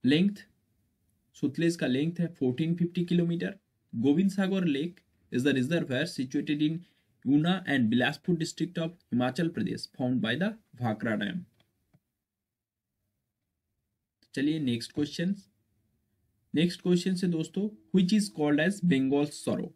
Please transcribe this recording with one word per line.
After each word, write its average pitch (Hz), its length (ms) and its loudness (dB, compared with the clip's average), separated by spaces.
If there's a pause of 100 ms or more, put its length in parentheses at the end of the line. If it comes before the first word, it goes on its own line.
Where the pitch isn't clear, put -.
लेंथ, 170 360 4 (960)
Sutlej 165 400 0
का 147 120 -4
लेंथ 151 320 0
है 170 140 0
फोर्टीन 139 420 0
फिफ्टी 170 300 -2
किलोमीटर। 175 480 0 (400)
गोविंद 160 380 4
सागर 190 360 0
lake 151 340 -2 (300)
is 123 140 -2
the 143 80 4
reservoir 139 540 0
situated 147 600 -4
in 165 120 -2 (460)
Una 151 280 4 (140)
and 127 240 2
Bilaspur 135 480 0
district 165 400 -6
of 165 160 -6 (180)
Himachal 127 440 0
Pradesh, - 280 -4 (120)
formed 127 260 0
by 110 120 0
the 196 140 -2 (300)
Bhakra 113 380 -2
Dam। 95 260 -4 (3000)
चलिए 151 260 0
नेक्स्ट 120 340 -2
क्वेश्चन, 170 420 -2 (1160)
नेक्स्ट 170 280 0
क्वेश्चन 180 340 2
से 180 120 -2
दोस्तों, 170 400 -2 (280)
which 185 220 4
is 202 220 0
called 147 260 4
as 196 200 0
Bengal 135 480 2
sorrow? - 420 -4